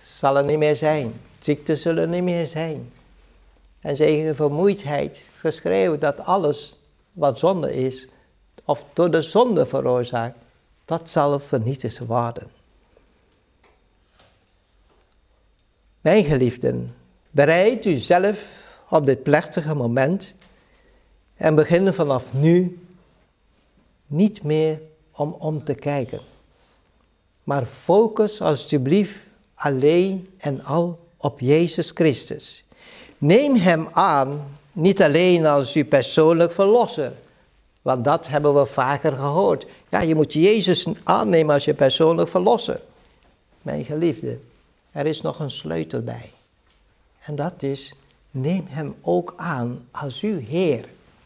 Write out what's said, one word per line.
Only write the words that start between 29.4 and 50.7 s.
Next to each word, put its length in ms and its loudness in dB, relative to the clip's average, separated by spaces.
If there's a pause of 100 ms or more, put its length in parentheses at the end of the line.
alleen 840 0
en 260 -6
al 340 -2 (180)
op 240 -4
Jezus 500 2
Christus. 720 -2 (580)
Neem 360 4
hem 360 2
aan, 640 0 (180)
niet 300 2
alleen 440 4
als 280 2
uw 100 2
persoonlijk 680 4
verlosser, 600 2 (680)
want 220 -2
dat 240 0
hebben 260 0
we 120 4
vaker 460 -2
gehoord. 540 0 (220)
Ja, 120 0
je 140 2
moet 180 2
Jezus 540 2 (160)
aannemen 520 2
als 100 0
je 100 0
persoonlijk 540 2
verlosser. 520 0 (840)
Mijn 220 -8
geliefde, 540 -4 (540)
er 140 -6
is 140 -2
nog 180 -6
een 120 -6
sleutel 500 -8
bij. 320 -12 (920)
En 120 -10
dat 260 -8
is, 320 -8 (360)
neem 380 -4
hem 320 -8
ook 360 -2
aan 540 -8
als 300 -10
uw 180 -4
Heer. 500 -2 (380)